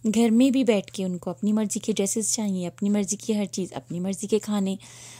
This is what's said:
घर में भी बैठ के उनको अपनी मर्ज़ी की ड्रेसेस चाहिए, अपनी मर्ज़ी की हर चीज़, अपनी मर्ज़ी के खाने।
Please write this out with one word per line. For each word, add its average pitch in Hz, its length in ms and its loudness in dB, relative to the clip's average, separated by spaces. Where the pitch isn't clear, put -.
घर 220 240 4
में 254 200 6
भी 262 120 2
बैठ 208 260 2
के 190 160 -6
उनको 180 260 -4
अपनी 202 220 -2
मर्ज़ी 214 260 0
की 220 140 -2
ड्रेसेस 202 400 0
चाहिए, 190 340 -2
अपनी 202 220 -4
मर्ज़ी 202 280 0
की - 160 -4
हर 208 140 0
चीज़, - 260 -6
अपनी 165 260 -8
मर्ज़ी 196 280 -4
के 214 120 2
खाने। 196 380 -2